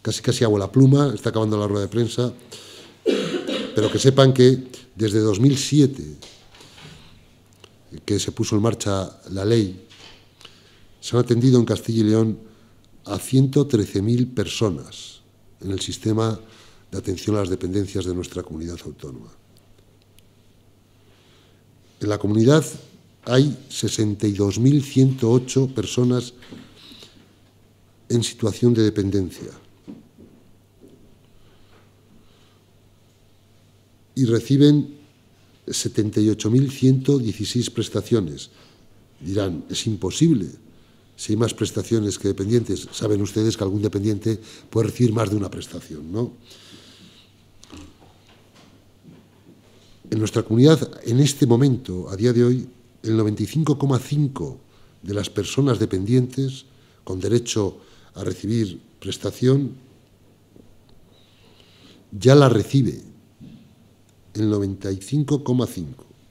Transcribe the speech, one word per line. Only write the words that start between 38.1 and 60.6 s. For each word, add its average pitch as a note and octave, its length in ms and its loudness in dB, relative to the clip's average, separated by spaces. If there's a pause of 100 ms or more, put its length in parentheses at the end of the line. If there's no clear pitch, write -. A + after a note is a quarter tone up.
Dirán, F#2+ 500 -6
"Es - 180 -8
imposible. G#2 600 0 (720)
Si - 160 -6
hay G#2+ 40 -2
más A2 160 0
prestaciones G#2 640 -2
que G2+ 100 -2
dependientes". G2 640 -2
Saben G#2 280 -2
ustedes G#2+ 360 -2
que - 60 -4
algún G2 180 -2
dependiente G#2 580 -2 (300)
puede A2 180 0
recibir A#2 240 2
más G#2+ 200 0
de G#2+ 40 0
una G2 140 -4
prestación, D#2+ 640 -14
¿no? A#2 180 -4 (3750)
En A2 80 -2
nuestra G#2+ 240 -2
comunidad, C3+ 360 6 (240)
en A#2+ 160 0
este D3 260 2
momento, A#2 600 0
a G2 80 -10
día A2+ 160 0
de A#2+ 140 4
hoy, B2 240 0 (340)
el A2 140 0
noventa G#2+ 260 0
y - 20 0
cinco D3 320 -2
coma C#3 220 0
cinco C#3+ 600 -4 (440)
de G2 100 -8
las G2+ 160 -4
personas A#2+ 480 -2
dependientes B2 880 -2 (380)
con F#2 160 -8
derecho G#2 580 -2 (380)
a F#2+ 80 -10
recibir G2 560 -4 (200)
prestación B2 760 -2 (2500)